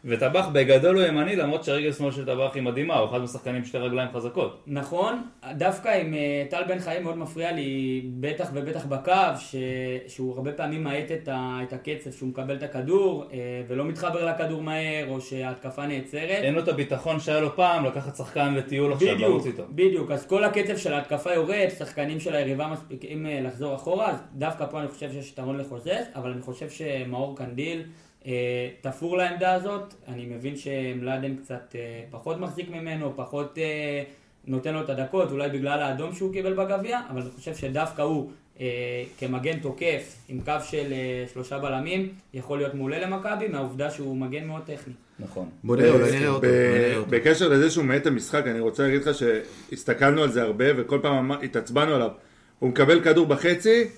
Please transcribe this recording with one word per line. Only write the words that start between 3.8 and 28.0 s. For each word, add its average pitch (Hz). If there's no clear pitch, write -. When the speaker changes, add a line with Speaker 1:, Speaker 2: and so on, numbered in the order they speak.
Speaker 1:
חזקות. 120
Speaker 2:
נכון, 170
דווקא 190
עם, 170
אה, 151
טל 175
בן 185
חיים 175
מאוד 165
מפריע 165
לי, 135
בטח 147
ובטח 147
בקו, 139
ש-, -
שהוא 127
הרבה 131
פעמים 156
מאט 143
את 160
ה-, 127
את -
הקצב, 147
שהוא 127
מקבל 135
את 135
הכדור, 151
אה, 127
ולא 135
מתחבר 165
לכדור 160
מהר, 156
או 131
שההתקפה 131
נעצרת. 147
Speaker 1:
אין 151
לו 165
את 160
הביטחון 147
שהיה 151
לו 143
פעם, 170
לקחת 135
שחקן 139
לטיול 139
עכשיו, 147
Speaker 2:
בדיוק, 202
Speaker 1:
לרוץ -
איתו. 117
Speaker 2:
בדיוק, 175
אז 139
כל 202
הקצב 196
של 156
ההתקפה 147
יורד, 180
שחקנים 151
של 156
היריבה 139
מספיקים, 151
אה, 147
לחזור 127
אחורה, 190
אז 135
דווקא 147
פה 156
אני 143
חושב 135
שיש 139
יתרון 131
לחוזז, 135
אבל 127
אני 123
חושב 131
שמאור 135
קנדיל, 139